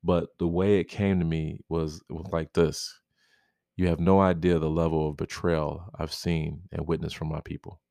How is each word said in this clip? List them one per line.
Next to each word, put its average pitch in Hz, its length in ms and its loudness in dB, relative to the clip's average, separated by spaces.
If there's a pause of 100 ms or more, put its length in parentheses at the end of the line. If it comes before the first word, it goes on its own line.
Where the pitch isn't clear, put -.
But 85 260 2 (100)
the 87 80 0
way 92 320 4
it 85 100 -2
came 98 300 2
to 87 60 0
me 80 440 -4
was, 80 400 -4
was 80 220 -10
like 80 220 -4
this. - 460 0 (760)
"You 92 120 0
have 82 120 2
no 95 220 6
idea 87 380 4
the 78 100 0
level 80 400 0
of 76 80 -8
betrayal 80 760 -2
I've 78 180 -6
seen 80 580 -4
and 80 160 -6
witnessed 80 300 -4
from 78 120 -6
my 78 120 -6
people. - 500 -14